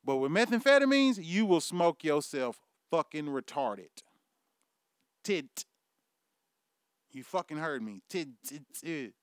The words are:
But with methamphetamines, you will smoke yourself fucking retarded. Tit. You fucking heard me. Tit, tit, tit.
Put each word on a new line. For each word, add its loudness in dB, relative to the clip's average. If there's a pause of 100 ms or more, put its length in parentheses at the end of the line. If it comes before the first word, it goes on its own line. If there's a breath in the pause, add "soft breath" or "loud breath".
But 0
with 0
methamphetamines, 4
you 0
will 6
smoke 0
yourself -2 (300)
fucking -2
retarded. -6 (1200)
Tit. -6 (1500)
You -14
fucking -4
heard -4
me. -10
Tit, -6 (140)
tit, -14 (100)
tit. -8